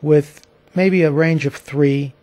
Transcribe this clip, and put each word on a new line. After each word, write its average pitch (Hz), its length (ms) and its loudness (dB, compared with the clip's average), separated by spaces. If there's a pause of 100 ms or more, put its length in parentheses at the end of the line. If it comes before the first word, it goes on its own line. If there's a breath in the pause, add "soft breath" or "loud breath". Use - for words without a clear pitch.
with 151 400 0 (320)
maybe 185 280 0
a 156 80 2
range 160 360 0
of 131 100 -6
three. 139 560 -2 (100)